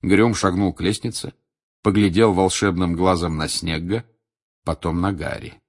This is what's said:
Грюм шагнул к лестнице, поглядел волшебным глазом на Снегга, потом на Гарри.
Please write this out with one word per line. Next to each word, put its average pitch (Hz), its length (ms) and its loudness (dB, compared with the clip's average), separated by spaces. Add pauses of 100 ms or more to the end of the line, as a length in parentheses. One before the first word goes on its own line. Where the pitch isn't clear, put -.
Грюм 104 320 4
шагнул 95 400 0
к - 80 -10
лестнице, 107 520 -4 (500)
поглядел 101 500 4
волшебным 90 640 0
глазом 87 420 0
на 78 100 -4
Снегга, 87 580 -6 (580)
потом 82 380 -4
на 98 120 0
Гарри. - 560 -10